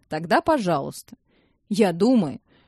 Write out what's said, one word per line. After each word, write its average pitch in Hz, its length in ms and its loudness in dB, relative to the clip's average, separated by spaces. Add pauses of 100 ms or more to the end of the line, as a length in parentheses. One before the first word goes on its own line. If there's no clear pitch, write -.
тогда 170 320 0
пожалуйста. 175 760 -2 (540)
Я 190 240 2
думаю, 190 480 0 (260)